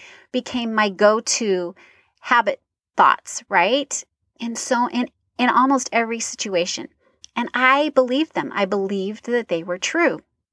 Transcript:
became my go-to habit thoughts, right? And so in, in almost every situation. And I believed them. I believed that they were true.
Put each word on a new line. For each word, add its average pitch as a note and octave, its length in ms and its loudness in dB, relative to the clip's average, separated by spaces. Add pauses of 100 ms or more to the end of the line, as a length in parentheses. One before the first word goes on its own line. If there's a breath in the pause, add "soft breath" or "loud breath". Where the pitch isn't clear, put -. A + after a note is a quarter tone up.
(320 loud breath)
became A#3 420 -4
my G#3+ 140 2
go-to G3+ 840 0 (460 soft breath)
habit A3+ 400 0 (360)
thoughts, - 520 2
right? G#3 540 0 (380)
And A#3 180 -6
so B3 300 -2
in, B3 200 -2 (300)
in B3 100 2
almost C4 440 2
every A3+ 280 -2
situation. - 680 -4 (480)
And A#3+ 180 -4
I C4+ 360 2
believed C4 440 2
them. - 180 -4
I G3+ 120 0
believed G3 600 -4
that A#3 220 -2
they E3 140 -2
were F3+ 160 -6
true. B3 420 0 (320)